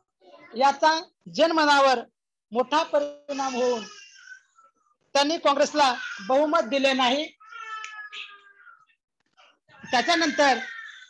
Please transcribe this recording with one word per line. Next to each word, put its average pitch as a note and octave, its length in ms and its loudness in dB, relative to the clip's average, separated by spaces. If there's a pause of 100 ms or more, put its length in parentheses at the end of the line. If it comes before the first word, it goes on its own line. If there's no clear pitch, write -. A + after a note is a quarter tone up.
(560)
याचा C#4 440 2 (340)
जनमनावर C#4+ 680 4 (520)
मोठा B3 300 0
परिणाम C#4+ 720 -4
होऊन B3 300 -2 (1300)
त्यांनी C#4+ 240 2
काँग्रेसला C#4+ 580 2 (340)
बहुमत D4 300 2
दिले C4+ 340 0
नाही. C4 340 0 (2750)
त्याच्यानंतर C#4+ 680 2 (500)